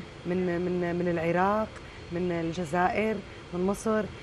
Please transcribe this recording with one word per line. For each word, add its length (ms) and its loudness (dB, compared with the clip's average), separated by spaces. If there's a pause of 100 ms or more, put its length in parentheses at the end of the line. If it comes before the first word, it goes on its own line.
(260)
من، 120 0
من، 580 0
من 120 0
العراق، 600 2 (440)
من 200 0
الجزائر، 840 2 (380)
من 120 0
مصر، 380 2 (200)